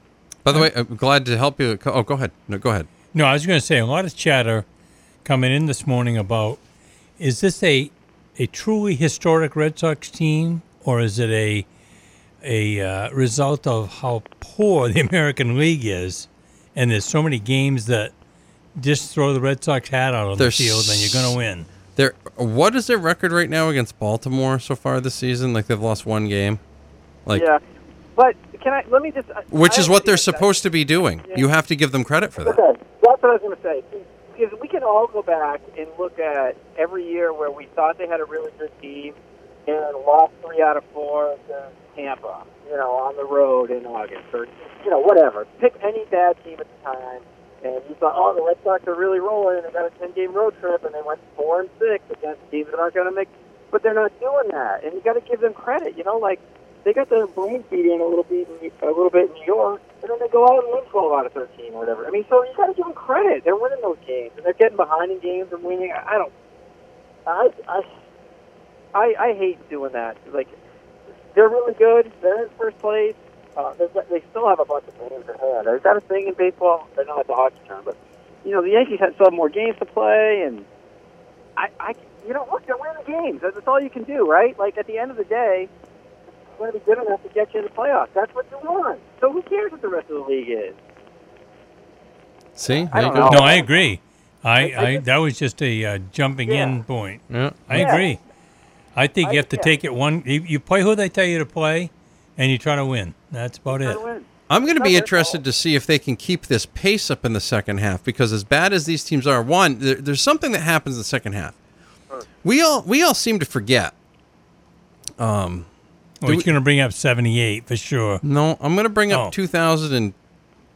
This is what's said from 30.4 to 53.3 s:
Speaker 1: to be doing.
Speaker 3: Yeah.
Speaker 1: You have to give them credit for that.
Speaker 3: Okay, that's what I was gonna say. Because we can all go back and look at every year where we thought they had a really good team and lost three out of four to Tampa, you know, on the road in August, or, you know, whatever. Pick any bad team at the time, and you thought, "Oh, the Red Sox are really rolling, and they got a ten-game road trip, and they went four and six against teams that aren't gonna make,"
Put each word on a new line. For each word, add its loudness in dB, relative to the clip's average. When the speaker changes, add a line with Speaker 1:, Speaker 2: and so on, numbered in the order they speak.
Speaker 1:
to 0
be 0
doing. 0
Speaker 3:
Yeah. -12
Speaker 1:
You 4
have 2
to 0
give 2
them 0
credit 0
for -8
that. 0
Speaker 3:
Okay, 4
that's 6
what 6
I 4
was 0
gonna -8
say. -4
Because -4
we -10
can -4
all 4
go -6
back -2
and -10
look -6
at -2
every -4
year -2
where -4
we -12
thought -2
they -6
had -4
a -6
really -10
good -12
team -14
and -4
lost 6
three 0
out 2
of -6
four -4
to -12
Tampa, -12
you -6
know, -2
on -2
the -6
road 2
in -4
August, -10
or, -6
you -4
know, 4
whatever. 6
Pick 2
any -4
bad 2
team -18
at -14
the -14
time, -12
and -6
you -14
thought, 0
"Oh, 2
the 0
Red 0
Sox 0
are -4
really 0
rolling, 0
and -8
they -14
got -4
a -8
ten-game -6
road 0
trip, -2
and -8
they -8
went -8
four 0
and -8
six 0
against -10
teams -6
that -6
aren't -2
gonna -2
make," -4